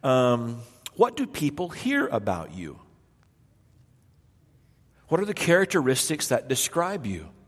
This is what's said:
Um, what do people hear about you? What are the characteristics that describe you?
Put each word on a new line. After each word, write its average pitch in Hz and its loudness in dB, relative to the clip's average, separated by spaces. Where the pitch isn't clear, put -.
Um, 120 2
what 233 2
do 269 -2
people 151 -4
hear 277 -2
about 98 -4
you? 82 -12
What 165 4
are 202 0
the 208 -4
characteristics 160 2
that 120 0
describe 170 -2
you? 85 -6